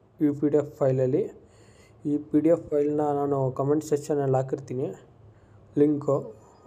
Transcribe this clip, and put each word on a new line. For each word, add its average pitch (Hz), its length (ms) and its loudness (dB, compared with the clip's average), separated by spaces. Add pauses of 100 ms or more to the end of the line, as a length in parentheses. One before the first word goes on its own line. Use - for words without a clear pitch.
(280)
ಈ 143 120 -2
ಪಿ 147 100 2
ಡಿ 151 80 2
ಎಫ್ 151 160 -2
ಫೈಲಲ್ಲಿ. 131 560 0 (760)
ಈ 147 120 0
ಪಿ 147 220 -2
ಡಿ 151 100 2
ಎಫ್ 165 200 0
ಫೈಲ್ನ 147 320 0
ನಾನು 143 500 0
ಕಾಮೆಂಟ್ 143 340 0
ಸೆಕ್ಷನಲ್ಲಿ 143 500 0
ಹಾಕಿರ್ತೀನಿ 135 560 -4 (880)
ಲಿಂಕು, 143 560 2 (340)